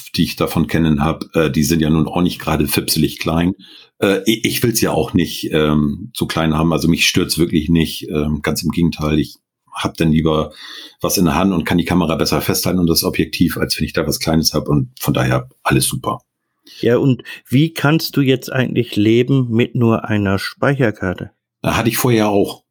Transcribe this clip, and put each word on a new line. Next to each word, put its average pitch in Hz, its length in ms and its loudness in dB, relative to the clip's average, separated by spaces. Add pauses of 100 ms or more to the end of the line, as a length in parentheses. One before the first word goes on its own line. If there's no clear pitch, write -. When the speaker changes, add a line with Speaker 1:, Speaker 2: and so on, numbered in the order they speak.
(160)
Speaker 1:
die 87 80 2
ich - 120 -4
davon 80 320 0
kennen 78 360 2
hab, 80 220 -2 (100)
äh, 78 160 2
die 73 120 0
sind 78 180 2
ja 78 80 2
nun 78 180 2
auch 90 140 -2
nicht - 180 -2
gerade 78 280 -2
fipselig - 520 -2
klein. 85 340 0 (460)
Äh, 98 260 2
ich, 113 200 0
ich - 180 -4
will's 117 180 0
ja 85 100 2
auch 78 220 -2
nicht, - 400 -2
ähm, 76 640 0
so - 120 -2
klein 80 300 0
haben. 82 160 2
Also 78 140 0
mich 82 200 2
stört's - 300 0
wirklich 80 320 0
nicht. 82 400 0
Ähm, 76 320 -2
ganz 76 220 -4
im 82 80 -2
Gegenteil, 76 480 0
ich - 160 -4 (360)
hab - 260 -6
dann 80 140 2
lieber 78 420 0 (480)
was 87 160 0
in 92 80 4
der 71 100 2
Hand 95 180 2
und 80 120 -2
kann 90 140 0
die 80 60 0
Kamera 85 300 2
besser 78 260 0
festhalten 92 380 0
und 85 80 2
das 82 160 2
Objektiv, 85 540 0
als - 220 -2
wenn 78 60 -2
ich - 80 -6
da 80 120 0
was 71 140 -4
Kleines 80 340 0
hab. 73 140 -2
Und 71 320 0
von - 140 -2
daher 64 360 0 (140)
alles - 240 0
super. - 320 -6 (640)
Speaker 2:
Ja, 127 160 2
und 123 260 2 (240)
wie 147 260 2
kannst - 440 0
du 143 40 4
jetzt 131 300 0
eigentlich 123 440 -2
leben 123 540 2
mit 117 260 0
nur 113 300 2
einer 101 320 0
Speicherkarte? 117 920 -2 (320)
Speaker 1:
Äh, 82 60 0
hatte 110 200 0
ich - 80 -2
vorher 110 320 2
auch. 101 420 0